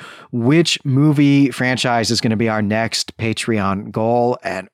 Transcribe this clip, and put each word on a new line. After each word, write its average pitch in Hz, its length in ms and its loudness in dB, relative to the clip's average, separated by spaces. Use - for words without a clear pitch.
which 139 540 2
movie 143 640 4
franchise 120 600 0
is 113 100 -2
gonna 110 160 0
be 113 120 0
our 107 120 -2
next 107 560 -4
Patreon 110 760 -4
goal. 120 520 0
And 95 300 -8